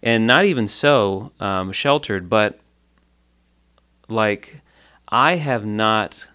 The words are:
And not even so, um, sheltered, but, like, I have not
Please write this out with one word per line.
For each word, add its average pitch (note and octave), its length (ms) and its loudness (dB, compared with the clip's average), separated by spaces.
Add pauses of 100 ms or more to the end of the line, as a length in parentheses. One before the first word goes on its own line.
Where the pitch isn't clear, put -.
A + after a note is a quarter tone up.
And A2+ 260 2
not C3+ 160 4
even C3 240 0
so, A2 720 0
um, F#2+ 320 -4
sheltered, G#2+ 580 -2
but, G#2+ 300 0 (1500)
like, A2 520 -2 (460)
I C#3 300 2
have C3 280 -4
not A2 680 -2